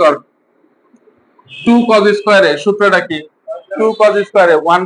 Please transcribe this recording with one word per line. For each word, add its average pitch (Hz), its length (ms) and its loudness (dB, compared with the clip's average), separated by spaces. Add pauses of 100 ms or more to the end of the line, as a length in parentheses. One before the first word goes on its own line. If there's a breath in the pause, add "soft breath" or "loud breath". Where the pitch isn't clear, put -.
কর। 151 120 2 (1500)
টু 233 80 2 (140)
cos 214 180 2 (140)
স্কয়ার 196 320 2
এ - 0 - (120)
সূত্রটা 202 440 0
কি? 156 120 -8 (580)
টু 220 80 -2 (140)
cos 208 160 2 (120)
স্কয়ার 190 280 2
এ - 100 0
ওয়ান 175 200 0